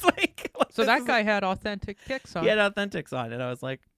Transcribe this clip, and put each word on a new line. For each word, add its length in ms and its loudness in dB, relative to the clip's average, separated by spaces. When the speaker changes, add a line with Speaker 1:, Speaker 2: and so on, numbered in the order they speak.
Speaker 1:
Like, 520 2
like, 160 0
Speaker 2:
So 120 0
Speaker 1:
this 20 2
Speaker 2:
that 160 4
Speaker 1:
is 60 -8
Speaker 2:
guy 160 2
had 200 2
authentic 640 -4
kicks 300 -8
on. 80 -2
Speaker 1:
He 60 4
had 100 4
authentics 520 -2
on, 220 -6
and 80 -6
I 80 -4
was 140 -8
like, 180 -8